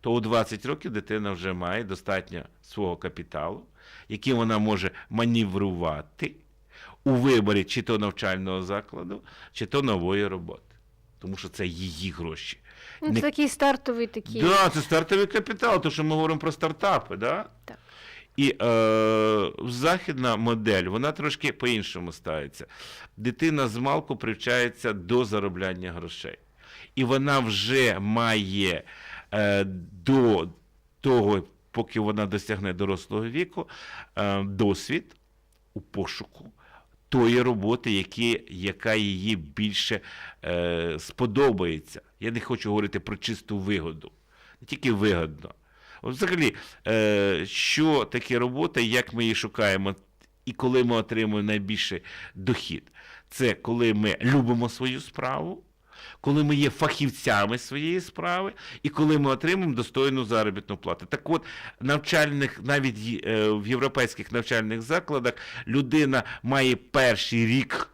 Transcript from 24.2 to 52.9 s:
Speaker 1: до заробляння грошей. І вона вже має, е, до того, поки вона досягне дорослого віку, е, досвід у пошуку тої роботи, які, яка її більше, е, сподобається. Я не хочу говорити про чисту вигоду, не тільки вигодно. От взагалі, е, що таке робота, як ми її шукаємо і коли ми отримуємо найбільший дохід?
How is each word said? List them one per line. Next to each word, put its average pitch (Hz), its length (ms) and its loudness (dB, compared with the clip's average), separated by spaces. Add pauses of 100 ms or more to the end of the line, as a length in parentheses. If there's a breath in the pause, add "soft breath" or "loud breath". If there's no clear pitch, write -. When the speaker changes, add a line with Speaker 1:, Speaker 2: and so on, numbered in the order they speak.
Speaker 1:
до 104 320 2
заробляння 92 680 -4
грошей. - 460 -12 (560 loud breath)
І 131 100 0
вона 135 340 2
вже 110 600 2
має, 101 840 0 (500 loud breath)
е, 101 320 2 (400)
до 113 440 6 (520)
того, 104 440 4 (260)
поки 110 300 -4
вона 107 260 0
досягне 98 460 -4
дорослого 98 540 -2
віку, 165 420 -6 (480 loud breath)
е, 98 260 0
досвід 98 760 -2 (580)
у 101 60 -8
пошуку - 680 -10 (580 soft breath)
тої 120 340 6
роботи, 117 500 0
які, 110 560 0
яка 95 460 -2
її 101 420 0
більше, 95 640 -4 (440 loud breath)
е, 85 540 -2
сподобається. 98 1000 0 (200)
Я 110 100 -4
не 117 100 -4
хочу 110 280 -4
говорити 104 320 0
про 104 160 -6
чисту 104 420 -4
вигоду, 82 540 -4 (480 soft breath)
не - 60 -20
тільки 135 260 0
вигодно. 85 600 0 (480 loud breath)
От 123 120 -6
взагалі, 165 400 0 (320 loud breath)
е, 104 600 4
що 151 580 2
таке 120 340 -2
робота, 131 420 0
як 117 320 0
ми 117 100 -2
її 113 120 2
шукаємо 98 600 0 (500)
і 123 80 -6
коли 127 320 4
ми 120 120 2
отримуємо 107 500 0
найбільший 101 560 -2 (320 loud breath)
дохід? - 580 -4 (380 loud breath)